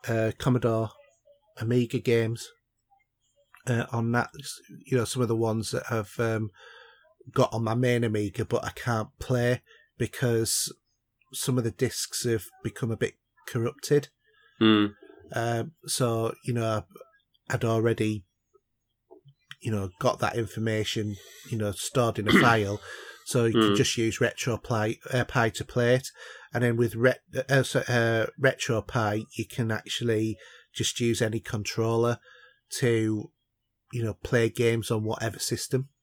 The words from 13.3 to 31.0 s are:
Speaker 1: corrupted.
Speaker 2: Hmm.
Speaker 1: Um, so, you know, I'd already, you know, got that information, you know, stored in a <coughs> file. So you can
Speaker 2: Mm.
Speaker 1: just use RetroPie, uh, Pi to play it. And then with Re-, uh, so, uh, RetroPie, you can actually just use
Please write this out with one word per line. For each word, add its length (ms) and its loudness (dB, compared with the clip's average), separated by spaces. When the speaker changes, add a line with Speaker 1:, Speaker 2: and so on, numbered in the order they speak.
Speaker 1:
corrupted. 640 0
Speaker 2:
Hmm. 280 6
Speaker 1:
Um, 400 -2
so, 480 0
you 100 -2
know, 300 0
I'd 140 -2
already, 600 2
you 100 -6
know, 200 -2
got 200 0
that 160 -2
information, 800 -2
you 80 -4
know, 140 -2
stored 460 0
in 100 -2
a 40 4
<coughs> 80 8
file. 400 4
So 160 2
you 80 2
can 200 6
Speaker 2:
Mm. 40 4
Speaker 1:
just 220 2
use 220 -2
RetroPie, 800 -2
uh, 140 0
Pi 240 0
to 140 -8
play 320 2
it. 120 -4
And 100 2
then 140 2
with 160 2
Re-, 180 4
uh, 120 6
so, 180 0
uh, 460 2
RetroPie, 840 0
you 100 -6
can 240 -4
actually 680 -2
just 240 -4
use 220 2